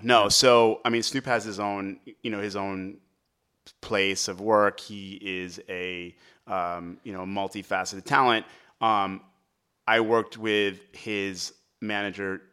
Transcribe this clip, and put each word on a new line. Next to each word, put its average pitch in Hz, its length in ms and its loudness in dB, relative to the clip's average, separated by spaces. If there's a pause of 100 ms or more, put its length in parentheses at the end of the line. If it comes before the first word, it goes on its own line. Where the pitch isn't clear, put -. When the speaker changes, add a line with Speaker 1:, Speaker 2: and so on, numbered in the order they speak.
Speaker 1:
no. 117 220 6
Speaker 2:
No. 101 60 4
Speaker 1:
So, 117 560 6
I 117 40 2
mean, 117 140 0
Snoop 135 220 -6
has 117 180 0
his 104 160 -8
own, 98 400 -4 (240)
you 117 80 -6
know, 101 80 -6
his 101 160 -6
own 98 440 -8 (840)
place 98 480 0
of 92 100 -10
work. 104 400 4
He 98 420 -14
is 92 460 -8
a, 90 480 -8 (320)
um, 87 560 -6
you 113 80 -14
know, 92 140 -10
multifaceted 98 800 -6
talent. 123 400 2 (340)
Um, 101 400 0 (640)
I 113 140 4
worked 113 380 0
with 104 420 0 (160)
his 98 560 -6 (300)
manager, 101 600 -6 (120)